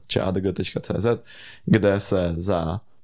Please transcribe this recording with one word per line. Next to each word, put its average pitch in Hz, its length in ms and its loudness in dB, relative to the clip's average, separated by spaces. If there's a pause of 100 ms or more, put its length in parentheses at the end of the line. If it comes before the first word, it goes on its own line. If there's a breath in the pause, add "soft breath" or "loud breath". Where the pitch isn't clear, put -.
C - 140 0
A 95 100 0
D 92 100 -2
G 95 120 0
tečka - 260 -6
C - 180 -6
Z, 113 260 0 (420 loud breath)
kde 101 340 4
se 90 380 0
za 85 440 -2 (220)